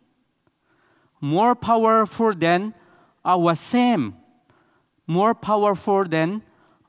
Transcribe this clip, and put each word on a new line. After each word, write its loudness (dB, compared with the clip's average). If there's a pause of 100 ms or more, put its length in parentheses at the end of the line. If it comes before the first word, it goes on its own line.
(1200)
more 0
powerful 0
than 0 (520)
our 2
shame, -2 (920)
more 2
powerful 0
than -2 (460)